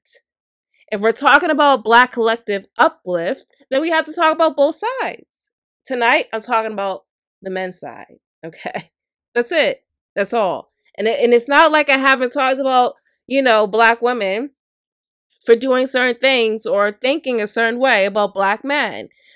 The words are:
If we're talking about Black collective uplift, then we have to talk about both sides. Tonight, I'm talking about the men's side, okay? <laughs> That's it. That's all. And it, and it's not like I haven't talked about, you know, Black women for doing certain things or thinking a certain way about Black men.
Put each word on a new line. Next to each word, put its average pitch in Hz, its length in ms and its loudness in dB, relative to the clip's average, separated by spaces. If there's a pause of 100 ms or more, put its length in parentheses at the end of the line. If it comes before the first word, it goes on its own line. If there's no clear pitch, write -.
(920)
If 202 100 -6
we're 226 100 2
talking 285 380 2
about 277 340 2
Black 233 280 4
collective 226 540 -2 (120)
uplift, 180 680 -2 (260)
then 269 100 0
we 330 80 -4
have 320 160 0
to 311 80 -14
talk 320 200 2
about 311 220 0
both 294 200 2
sides. - 760 -8 (360)
Tonight, 254 460 0
I'm 220 100 -8
talking 220 300 -4
about 196 340 -8 (360)
the 190 80 -12
men's 185 300 -8
side, - 400 -18 (260)
okay? - 500 -12
<laughs> - 40 -20 (360)
That's 240 160 -2
it. 269 320 -2 (320)
That's 196 180 -4
all. 190 380 -4 (260)
And 208 100 -4
it, 226 120 -2
and 240 140 2
it's 240 140 2
not 302 240 4
like 302 180 2
I 269 80 2
haven't 262 340 0
talked 269 280 -2
about, 254 360 0 (320)
you 269 140 0
know, 220 260 2
Black 226 340 2
women 233 500 -4 (960)
for 233 100 6
doing 254 320 0
certain 247 320 -2
things 226 460 0
or 202 340 0
thinking 254 400 -2
a 208 80 -4
certain 233 320 -2
way 233 260 2
about 202 280 -2
Black 196 320 -2
men. 226 420 -4 (280)